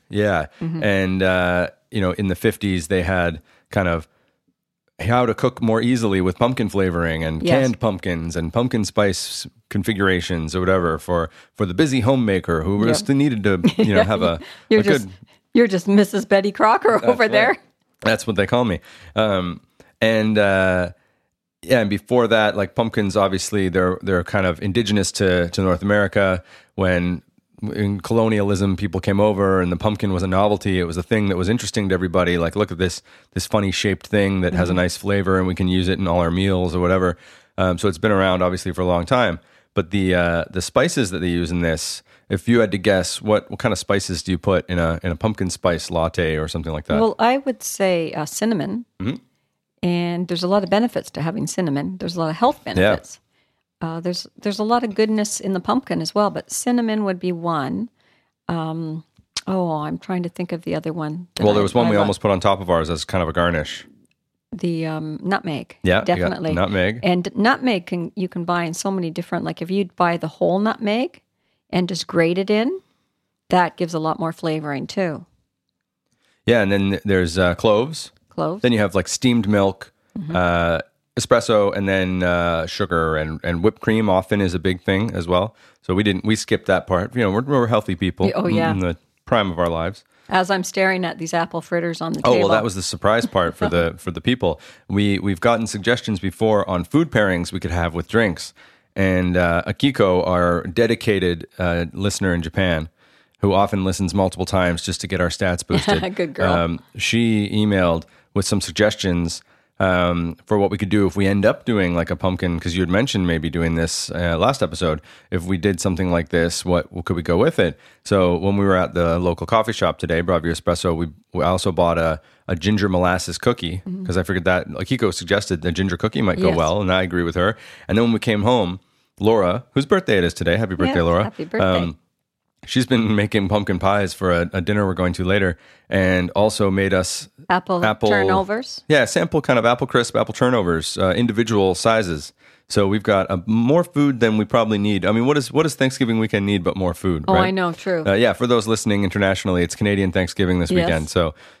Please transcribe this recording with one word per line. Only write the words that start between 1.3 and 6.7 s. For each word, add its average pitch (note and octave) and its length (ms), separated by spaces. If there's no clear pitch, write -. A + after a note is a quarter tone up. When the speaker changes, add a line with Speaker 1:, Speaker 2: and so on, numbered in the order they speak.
Speaker 1:
you G#2+ 100
know, F2+ 120
in G2 160
the F2+ 60
fifties, F#2+ 540
they F#2+ 140
had E2+ 380
kind F#2+ 180
of E2 200
how B2 260
to A2 80
cook - 280
more A2+ 180
easily A#2 400
with F#2 180
pumpkin A#2+ 300
flavoring E2+ 540